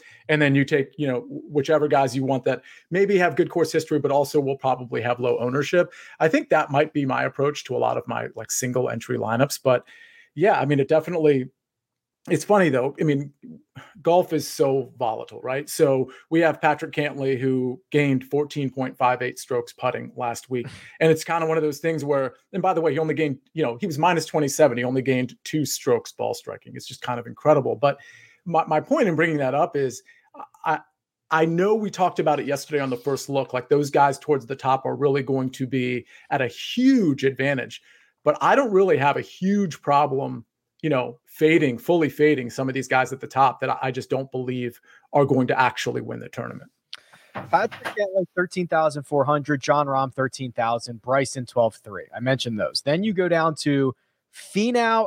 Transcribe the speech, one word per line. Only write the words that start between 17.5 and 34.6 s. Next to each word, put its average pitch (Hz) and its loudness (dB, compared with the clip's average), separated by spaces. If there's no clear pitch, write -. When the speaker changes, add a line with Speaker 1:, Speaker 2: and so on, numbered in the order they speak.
Speaker 1:
gained 139 2
fourteen 147 -2
point 131 -6
five 127 0
eight - -6
strokes 120 -6
putting 120 -6
last 120 -8
week. 123 -4
Speaker 2:
<laughs> - -20
Speaker 1:
And 160 6
it's 156 0
kind 165 -2
of 160 -2
one 160 0
of 160 0
those 147 -4
things 160 -4
where, 139 -2
and 190 -4
by 185 2
the 160 0
way, 160 2
he 139 -2
only 160 -2
gained, 151 -2
you 160 -4
know, 120 -2
he 202 -6
was 156 -4
minus 170 2
twenty-seven. 143 2
He 123 -2
only 127 -2
gained 127 -2
two 156 -4
strokes - -2
ball 113 -6
striking. - -14
It's 127 -16
just - -16
kind 120 -6
of 120 -14
incredible. 127 2
But 143 0
my, 165 0
my 156 0
point 262 2
in 170 2
bringing 160 2
that 135 0
up 151 0
is 131 -2
I, 156 -2
I 160 4
know 180 2
we 208 -4
talked 180 0
about 151 2
it 120 -6
yesterday 139 -4
on 135 -4
the 123 -4
first 135 -4
look, 139 -4
like, 123 -6
those 147 2
guys 143 4
towards 139 -2
the 135 -8
top 131 -2